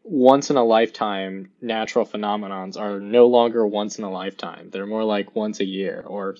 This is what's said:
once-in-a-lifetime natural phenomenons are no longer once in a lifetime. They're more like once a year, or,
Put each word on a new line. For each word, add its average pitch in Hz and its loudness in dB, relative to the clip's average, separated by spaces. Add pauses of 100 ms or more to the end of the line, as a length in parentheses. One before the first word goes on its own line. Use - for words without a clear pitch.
once-in-a-lifetime 113 2 (100)
natural 113 -2
phenomenons 101 -6
are 101 -6
no 117 6
longer 117 4
once 104 -4
in 104 -8
a 95 -8
lifetime. 92 -12
They're 98 -8
more 110 -4
like 104 -2
once 107 -4
a 101 0
year, 95 -6
or, 98 -8